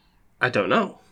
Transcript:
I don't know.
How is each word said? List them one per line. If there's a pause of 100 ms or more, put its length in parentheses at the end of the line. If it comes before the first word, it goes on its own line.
(400)
I
don't
know. (120)